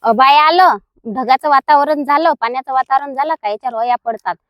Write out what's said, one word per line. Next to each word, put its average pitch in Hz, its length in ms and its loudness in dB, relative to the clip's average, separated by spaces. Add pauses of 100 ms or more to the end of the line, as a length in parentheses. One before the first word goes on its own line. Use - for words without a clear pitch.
अबाय 262 360 4
आलं, 320 400 4 (300)
ढगाचं 254 420 -2
वातावरण 285 540 2
झालं, 294 360 0
पाण्याचं 262 340 -6
वातावरण 269 420 -2
झालं 294 180 -4
का 254 160 -8
याच्यावर 220 320 -6
अया 240 140 -2 (100)
पडतात, 214 300 -8 (140)